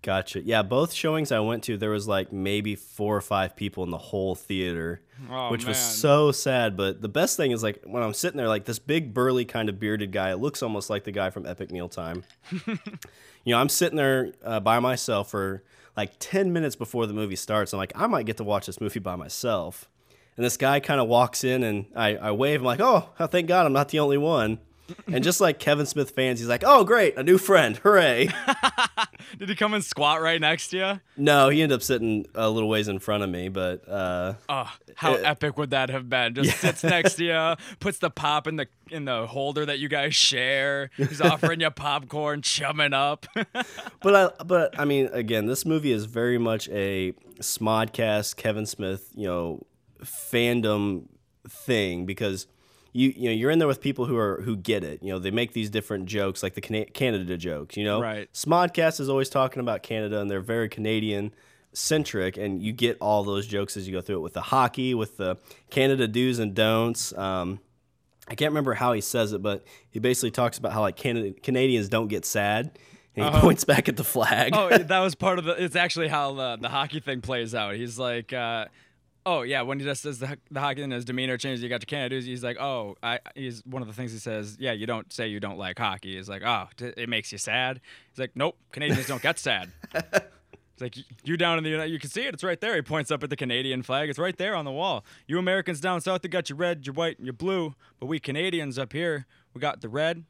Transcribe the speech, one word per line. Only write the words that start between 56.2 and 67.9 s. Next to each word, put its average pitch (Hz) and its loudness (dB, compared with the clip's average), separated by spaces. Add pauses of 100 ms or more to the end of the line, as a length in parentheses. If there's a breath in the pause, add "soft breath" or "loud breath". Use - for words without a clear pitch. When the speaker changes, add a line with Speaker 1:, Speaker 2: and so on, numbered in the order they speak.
Speaker 1:
like 92 -4
the 101 -10
Cana-, 107 -4
Canada 95 -2
jokes, 78 -8
you 104 -4
know? 104 0
Speaker 2:
Right. 107 -8
Speaker 1:
Smodcast 165 2
is 135 -4
always 135 2
talking 131 0
about 117 -2
Canada, 107 -4
and 101 -4
they're 98 -2
very 113 -2
Canadian-centric, 107 -2
and 98 -4
you 110 -4
get 117 0
all 104 2
those 101 -2
jokes 101 -4
as 92 -8
you 95 -8
go 90 -4
through 98 -4
it 82 -2
with 85 -10
the - -6
hockey, 127 2
with 110 -4
the 92 -2 (340 loud breath)
Canada 135 4
do's 123 0
and 104 -2
don'ts. 113 2
Um, 95 -4 (680)